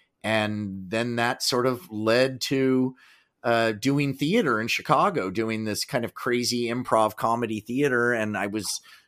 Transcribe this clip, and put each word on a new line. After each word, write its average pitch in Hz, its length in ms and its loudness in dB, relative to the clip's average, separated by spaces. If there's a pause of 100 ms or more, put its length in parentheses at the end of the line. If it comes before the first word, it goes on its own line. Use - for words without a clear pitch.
(240)
And 104 640 -2
then 117 260 -2
that 120 260 -2
sort 123 240 0
of 123 260 -4
led 120 500 2
to, 131 540 2 (480)
uh, 117 280 2
doing 139 420 0
theater 147 480 0
in 120 60 -4
Chicago, 147 640 2
doing 110 320 -2
this 104 200 -2
kind 117 220 -2
of - 80 -8
crazy 120 520 -2
improv 117 500 2
comedy 113 440 -2
theater. 123 540 2
And 107 240 -2
I 98 80 -2
was 101 360 -4 (260)